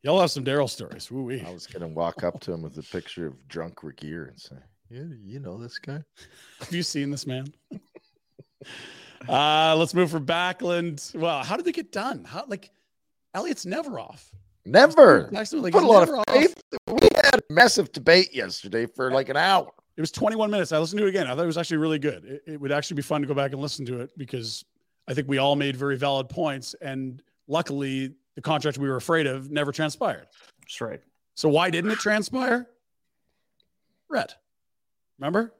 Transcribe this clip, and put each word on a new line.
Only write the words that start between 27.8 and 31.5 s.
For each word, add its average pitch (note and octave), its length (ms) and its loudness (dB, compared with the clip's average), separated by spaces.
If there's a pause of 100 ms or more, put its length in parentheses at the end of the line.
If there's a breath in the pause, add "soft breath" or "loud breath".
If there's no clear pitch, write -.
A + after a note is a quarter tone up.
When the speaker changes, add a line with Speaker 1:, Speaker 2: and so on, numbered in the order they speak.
Speaker 1:
the C#3 60 -14
contract D3 360 -2
we C#3 100 -2
were C3 80 -2
afraid D#3+ 300 0
of C3+ 240 -6
never D3 220 -2
transpired. D#3 560 -4 (320 soft breath)
Speaker 3:
That's - 200 -18
right. A2 200 -8 (340)
Speaker 1:
So - 140 0
why E3 220 4